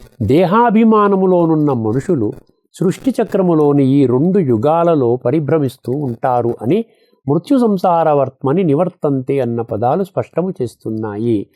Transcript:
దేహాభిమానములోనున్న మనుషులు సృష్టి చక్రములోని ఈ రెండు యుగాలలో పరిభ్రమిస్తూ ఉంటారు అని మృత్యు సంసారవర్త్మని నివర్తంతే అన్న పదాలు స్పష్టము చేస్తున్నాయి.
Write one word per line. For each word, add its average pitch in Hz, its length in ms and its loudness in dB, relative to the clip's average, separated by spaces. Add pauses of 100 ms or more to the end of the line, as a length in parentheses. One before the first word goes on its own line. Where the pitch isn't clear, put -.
(220)
దేహాభిమానములోనున్న 190 1500 2
మనుషులు 117 600 -2 (420)
సృష్టి - 360 -4
చక్రములోని 156 760 2
ఈ 135 220 4
రెండు 151 320 2
యుగాలలో 143 800 2
పరిభ్రమిస్తూ 135 760 -2
ఉంటారు 123 600 -2 (100)
అని 180 220 0 (440)
మృత్యు 170 300 0
సంసారవర్త్మని 170 1040 0
నివర్తంతే 143 760 -2
అన్న 117 220 -4
పదాలు 123 420 -2
స్పష్టము 170 460 -6
చేస్తున్నాయి. 110 1040 -6